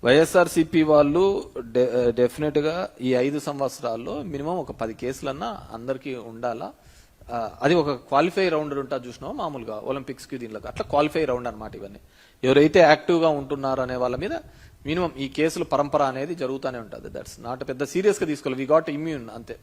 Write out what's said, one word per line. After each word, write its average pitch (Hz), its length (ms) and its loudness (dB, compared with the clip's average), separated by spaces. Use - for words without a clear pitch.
వైఎస్ఆర్సీపీ 160 760 4
వాళ్ళు 156 760 4
డె-, 120 520 2
డెఫినెట్గా 147 800 0
ఈ 127 140 0
ఐదు 139 240 2
సంవత్సరాల్లో 135 840 -6
మినిమం 160 340 -6
ఒక 156 160 -8
పది 113 220 -6
కేసులన్నా 139 640 -8
అందరికీ 131 420 -8
ఉండాలా. 117 580 -8
ఆ, 113 180 -4
అది 147 120 4
ఒక 151 160 2
క్వాలిఫై 170 580 2
రౌండ్ 151 260 -2
ఉంటుంది 131 340 -6
చూసినావా 139 260 -12
మామూలుగా 139 400 -8
ఒలింపిక్స్కి 131 640 -8
దీనిలోకి, 107 300 -12
అట్లా - 220 -8
క్వాలిఫై 151 340 2
రౌండ్ 123 240 -4
అనమాట 107 280 -12
ఇవన్నీ. 98 220 -14
ఎవరైతే 143 360 8
యాక్టివ్గా 165 480 6
ఉంటున్నారు 139 540 -2
అనే 127 140 -4
వాళ్ళ 123 200 -2
మీద 180 160 -6
మినిమం 160 320 -2
ఈ 135 100 -6
కేసుల 160 340 0
పరంపర 143 400 0
అనేది 139 320 -2
జరుగుతూనే 135 440 -6
ఉంటుంది. - 300 -14
That's 117 280 -16
not 127 180 -8
పెద్ద 135 200 -6
సీరియస్గా 185 420 2
తీసుకోవాలి, 135 400 -4
we 139 60 2
got 160 220 4
immune 147 400 -8
అంతే 117 280 -14